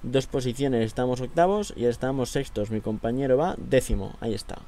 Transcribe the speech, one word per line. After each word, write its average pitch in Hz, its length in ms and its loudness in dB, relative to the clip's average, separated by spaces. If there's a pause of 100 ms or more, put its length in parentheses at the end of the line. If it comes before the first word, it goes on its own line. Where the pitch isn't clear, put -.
dos 131 240 0
posiciones, 127 580 0
estamos 123 360 -2
octavos 180 560 2
y 107 60 -2
ya 120 60 4
estamos 127 400 0
sextos. 110 420 -2
Mi 110 100 -2
compañero 127 580 2
va 170 180 0
décimo, 104 640 2
ahí 113 140 -2
está. - 340 -8